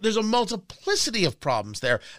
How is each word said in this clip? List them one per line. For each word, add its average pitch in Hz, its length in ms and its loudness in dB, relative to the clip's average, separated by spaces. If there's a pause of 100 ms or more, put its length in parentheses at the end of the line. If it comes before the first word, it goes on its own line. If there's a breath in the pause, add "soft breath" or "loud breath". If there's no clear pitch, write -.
there's 220 140 2
a 226 40 2
multiplicity 226 1040 0
of 131 140 -2
problems 107 400 -2
there 123 220 2 (180 loud breath)